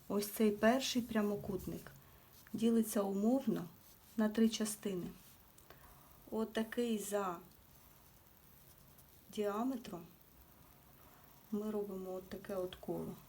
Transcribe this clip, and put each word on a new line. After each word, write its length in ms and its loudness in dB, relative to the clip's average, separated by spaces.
ось 220 0
цей 200 4
перший 520 4
прямокутник, 880 -2
ділиться 500 4
умовно 680 2
на 120 4
три 200 6
частини. 640 -2
Отакий 680 0
за 380 -2
діаметром 680 -2
ми 200 -4
робимо 420 -4
от 160 -10
таке 280 -8
от 180 -4
коло. 420 -8